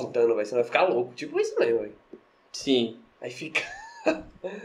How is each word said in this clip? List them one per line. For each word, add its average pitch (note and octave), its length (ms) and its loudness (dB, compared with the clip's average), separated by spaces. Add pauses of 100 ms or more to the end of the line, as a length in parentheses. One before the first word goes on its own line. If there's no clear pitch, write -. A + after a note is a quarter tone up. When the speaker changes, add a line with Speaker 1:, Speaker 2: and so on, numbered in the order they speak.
Speaker 1:
cortando, A#2 320 2
velho. G#2 120 0
Senão A#2+ 160 0
vai - 20 4
ficar D3 200 2
louco. B2 300 0
Tipo D#4 260 -4
isso - 180 0
mesmo, A#2 220 4
velho. G#3+ 120 -8 (600)
Speaker 2:
Sim. A#2+ 440 2 (240)
Speaker 1:
Aí B2 100 -10
fica. - 300 -6 (460)
<laughs> D#4+ 180 -2 (400)